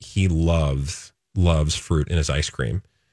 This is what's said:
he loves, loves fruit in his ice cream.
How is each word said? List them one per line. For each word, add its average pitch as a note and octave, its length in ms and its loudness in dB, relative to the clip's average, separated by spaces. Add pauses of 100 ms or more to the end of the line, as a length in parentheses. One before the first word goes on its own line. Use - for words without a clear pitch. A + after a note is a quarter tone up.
he F#2+ 280 -2
loves, D#2+ 840 0 (200)
loves D#2+ 400 2
fruit - 340 -2
in E2+ 100 0
his D2 100 0
ice C#2+ 220 -2
cream. B1+ 320 -4 (300)